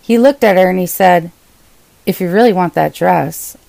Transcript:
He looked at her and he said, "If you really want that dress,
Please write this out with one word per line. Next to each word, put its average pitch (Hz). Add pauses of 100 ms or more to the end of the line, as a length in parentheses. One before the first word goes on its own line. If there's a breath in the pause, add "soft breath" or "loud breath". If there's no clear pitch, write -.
He 226
looked 277
at 202
her 185
and 185
he 180
said, 175 (720)
"If -
you 185
really 214
want 180
that 151
dress, 170 (120)